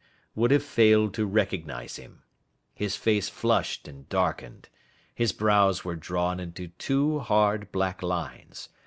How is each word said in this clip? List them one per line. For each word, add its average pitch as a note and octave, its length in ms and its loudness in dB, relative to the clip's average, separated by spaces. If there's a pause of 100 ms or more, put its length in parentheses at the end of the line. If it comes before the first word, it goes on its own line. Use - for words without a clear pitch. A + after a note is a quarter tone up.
(340)
would A#2 160 2
have C#3 120 4
failed G#2+ 500 4
to G#2+ 140 -2
recognize F2+ 680 -2
him. - 260 -16 (520)
His G#2 220 -4
face G#2 320 0
flushed - 580 -2
and C#2 220 -14
darkened. E2+ 600 -4 (440)
His A#2 180 0
brows G2+ 520 2
were E2+ 120 -4
drawn F2+ 440 -2
into F2 280 -8 (100)
two C#3+ 400 0
hard G#2+ 520 0
black F#2+ 320 -2
lines, - 680 -6 (160)